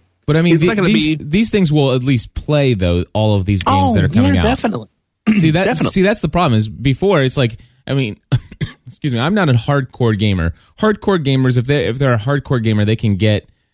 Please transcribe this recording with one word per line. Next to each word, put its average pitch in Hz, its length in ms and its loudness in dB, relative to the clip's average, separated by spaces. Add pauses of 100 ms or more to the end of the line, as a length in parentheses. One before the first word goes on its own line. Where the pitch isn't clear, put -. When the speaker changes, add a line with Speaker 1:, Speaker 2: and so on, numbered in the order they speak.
(280)
Speaker 1:
But 147 100 2
I 165 60 2
mean, 175 100 4
Speaker 2:
it's 156 80 2
Speaker 1:
the, 170 60 2
Speaker 2:
not 220 100 0
gonna 185 120 0
Speaker 1:
these, 156 280 0
Speaker 2:
be 143 60 -12
Speaker 1:
these 185 260 -2
things 180 240 0
will 139 200 2
at 127 100 -2
least 131 320 -2
play 143 400 0
though 90 360 0
all 107 240 0
of 95 100 -2
these 98 180 -2
games 269 280 2
Speaker 2:
Oh, 220 40 0
Speaker 1:
that 165 100 2
are - 40 0
coming 262 260 2
Speaker 2:
yeah, 196 60 2
Speaker 1:
out. - 40 2
Speaker 2:
definitely. 233 420 -2 (240)
<clears throat> - 240 -8
Speaker 1:
See 160 160 4
that? 180 140 0
Speaker 2:
Definitely. - 260 -2
Speaker 1:
See, 190 120 0
that's 208 180 0
the 165 80 -4
problem. 156 280 2
Is 107 120 0
before 139 540 0
it's 131 140 -2
like, 120 200 -2 (300)
I 135 80 -4
mean, 117 240 -4 (120)
<coughs> - 560 -6
excuse 127 260 -6
me, 113 60 -2
I'm 156 140 -2
not 190 160 0
a 127 40 2
hardcore 120 640 0
gamer. 92 360 0 (240)
Hardcore 208 480 0
gamers, 131 320 0
if 117 80 0
they, 135 220 0
if 117 100 -4
they're 131 160 0
a 113 60 0
hardcore 131 440 -2
gamer, 107 220 0
they 107 100 0
can 104 220 -2
get, 104 320 0 (240)